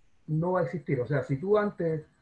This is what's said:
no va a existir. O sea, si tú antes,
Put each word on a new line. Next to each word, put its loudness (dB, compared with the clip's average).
no 0
va 4
a 2
existir. -2
O -4
sea, 0
si -2
tú 2
antes, -2